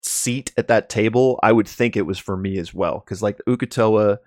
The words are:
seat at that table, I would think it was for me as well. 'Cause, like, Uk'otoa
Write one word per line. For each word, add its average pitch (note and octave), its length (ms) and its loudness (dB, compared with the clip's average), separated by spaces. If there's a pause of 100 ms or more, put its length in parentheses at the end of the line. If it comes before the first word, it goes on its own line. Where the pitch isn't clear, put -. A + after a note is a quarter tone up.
seat - 540 -6
at A2+ 120 0
that A#2 200 2
table, A#2+ 540 2
I A2 100 6
would A2 160 4
think A#2+ 280 -2
it G#2 60 0
was E2 160 -6
for G2 180 -6
me F#2+ 220 -4
as E2+ 160 -10
well. F#2 260 -2
'Cause, G2 220 -10
like, G#2 240 -4
Uk'otoa A2 800 2